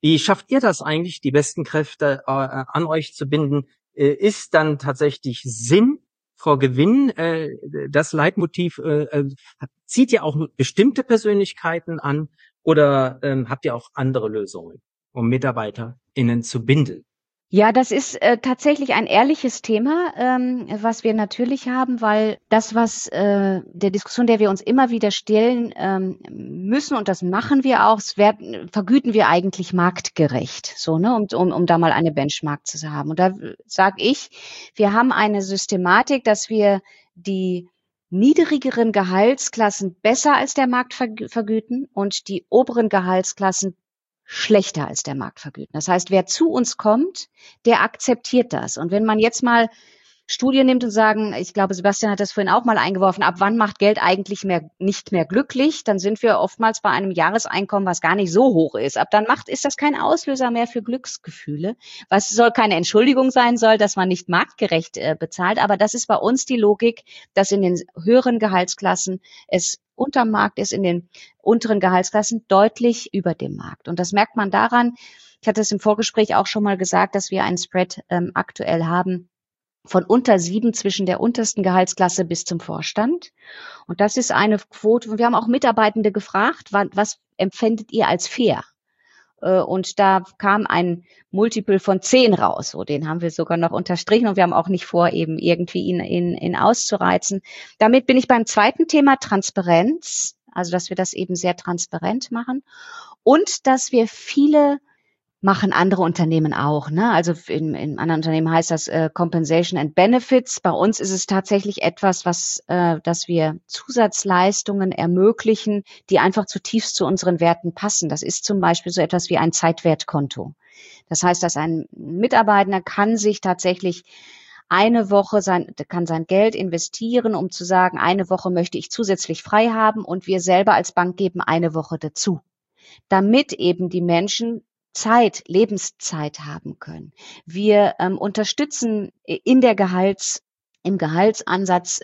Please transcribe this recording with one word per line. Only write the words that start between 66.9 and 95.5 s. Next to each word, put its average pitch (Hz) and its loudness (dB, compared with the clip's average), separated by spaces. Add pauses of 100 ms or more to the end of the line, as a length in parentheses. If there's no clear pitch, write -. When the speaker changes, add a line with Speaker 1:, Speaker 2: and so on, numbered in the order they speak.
Speaker 2:
dass 196 2
in 202 2
den 180 2 (240)
höheren 240 4
Gehaltsklassen 185 -2 (260)
es - -4 (140)
unterm 254 -2
Markt 208 -2
ist, 196 -6
in - -4
den 175 -2 (300)
unteren 220 0
Gehaltsklassen 190 0
deutlich 226 2
über 180 -2
dem - -10
Markt. - -16
Und 170 -8
das 180 -4
merkt 202 0
man 202 -2
daran, 240 2 (440)
ich - -4
hatte 220 0
es 208 -2
im 202 -2
Vorgespräch 214 0
auch - 2
schon 214 -4
mal 196 0
gesagt, 185 0
dass 196 -4
wir 185 -2
einen 175 -2
Spread, 180 -4 (100)
ähm, 175 -2
aktuell 170 -4
haben 180 -4 (560)
von 185 2
unter 226 4
sieben 214 -2
zwischen 196 -4
der 180 -2
untersten 226 -2
Gehaltsklasse 185 2
bis 170 -6
zum 170 -6
Vorstand. 208 -4 (560)
Und 175 -2
das 208 2
ist 247 -2
eine 208 2
Quote, 220 -2
wir 233 2
haben 240 2
auch 220 0
Mitarbeitende 220 2
gefragt, 202 -4
wa-, 202 2
was 208 -2 (180)
empfindet 220 -2
ihr 214 0
als 175 -2
fair? 220 0 (800)
Äh, 185 2
und 185 -4
da 190 4 (140)
kam 208 0
ein 175 -2 (280)
Multiple 202 0
von 190 0
zehn 254 4
raus. - -2
So, - -10
den 147 -4
haben 165 -4
wir 170 -4
sogar 165 -4
noch 170 0
unterstrichen 190 0
und 196 0
wir 190 4
haben 175 2
auch 170 0
nicht 185 -2
vor, 175 2
eben 160 -4
irgendwie 175 -2